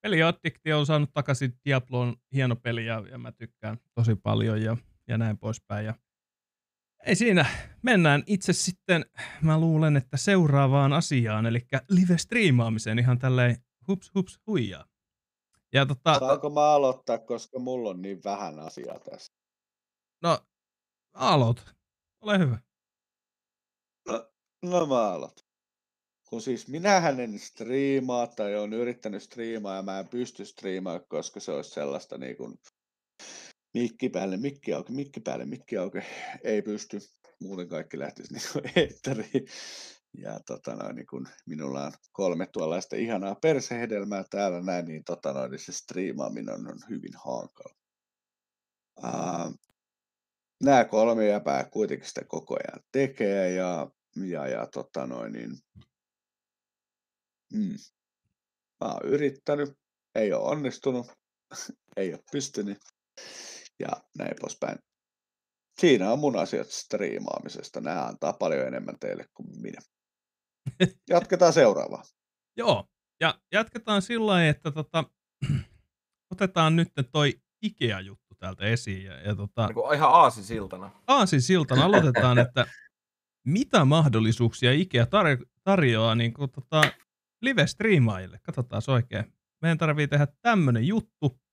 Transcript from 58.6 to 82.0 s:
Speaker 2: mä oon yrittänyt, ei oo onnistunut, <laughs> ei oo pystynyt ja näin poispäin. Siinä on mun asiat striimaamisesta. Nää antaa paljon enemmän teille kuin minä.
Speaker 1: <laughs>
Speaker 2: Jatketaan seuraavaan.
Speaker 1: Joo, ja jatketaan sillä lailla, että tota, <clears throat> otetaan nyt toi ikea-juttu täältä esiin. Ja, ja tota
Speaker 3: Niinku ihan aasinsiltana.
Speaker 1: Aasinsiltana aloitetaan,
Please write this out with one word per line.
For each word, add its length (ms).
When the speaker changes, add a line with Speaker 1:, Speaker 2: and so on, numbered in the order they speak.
Speaker 2:
mä 100
oon 120
yrittänyt, 640
ei 180
oo 160
onnistunut, 580
<laughs> 460
ei 160
oo 60
pystynyt 460
ja 100
näin 240
poispäin. 360
Siinä 300
on 80
mun 200
asiat 280
striimaamisesta. 1120
Nää 240
antaa 280
paljon 340
enemmän 320
teille 340
kuin 280
minä. 200
Speaker 1:
<laughs> 300
Speaker 2:
Jatketaan 440
seuraavaan. 520
Speaker 1:
Joo, 280
ja 180
jatketaan 500
sillä 260
lailla, 220
että 220
tota, 320
<clears throat> 880
otetaan 420
nyt 140
toi 300
ikea-juttu 720
täältä 300
esiin. 400
Ja, 160
ja 140
tota 320
Speaker 3:
Niinku 240
ihan 220
aasinsiltana. 920
Speaker 1:
Aasinsiltana 800
aloitetaan, 560